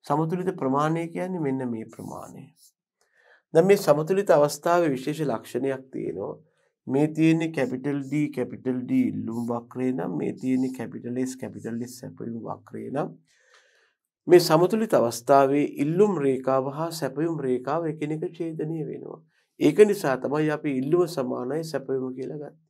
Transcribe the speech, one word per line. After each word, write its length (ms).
සමතුලිත 520
ප්‍රමාණය 500
කියන්නේ 400
මෙන්න 240
මේ 140
ප්‍රමාණය. 580
දැන් 140
මේ 100
සමතුලිත 520
අවස්ථාවේ 640
විශේෂ 360
ලක්ෂණයක් 600
තියෙනවා. 420
මේ 200
තියෙන්නේ 480
කැපිටල් 460
D, 180
කැපිටල් 480
D 20
ඉල්ලුම් 360
වක්‍රය 460
නම්, 240
මේ 160
තියෙන්නේ 440
කැපිටල් 480
S, 100
කැපිටල් 480
S 160
සැපයුම් 400
වක්‍රය 520
නම්, 180
මේ 120
සමතුලිත 540
අවස්ථාවේ 720
ඉල්ලුම් 400
රේඛාව 540
හා 200
සැපයුම් 480
රේඛාව 460
එකිනෙක 380
ඡේදනය 520
වෙනවා. 340
ඒක 200
නිසා 380
තමයි 340
අපි 260
ඉල්ලුම 300
සමානයි 560
සැපයුම 520
කියලා 220
ගත්තේ. 200